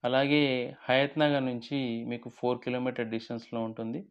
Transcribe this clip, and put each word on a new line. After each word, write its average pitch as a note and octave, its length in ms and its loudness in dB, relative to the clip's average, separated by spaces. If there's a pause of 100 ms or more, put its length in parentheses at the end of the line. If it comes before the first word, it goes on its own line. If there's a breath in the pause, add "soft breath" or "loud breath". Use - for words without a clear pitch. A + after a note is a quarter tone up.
అలాగే C#3 380 4 (380)
హయత్ C#3 360 2
నగర్ D3 280 4
నుంచి B2+ 340 -2 (280)
మీకు A#2+ 240 -6
ఫోర్ B2 300 -2
కిలోమీటర్ B2+ 480 -2
డిస్టెన్స్‌లో A2+ 540 -6
ఉంటుంది. A2+ 380 -6 (100)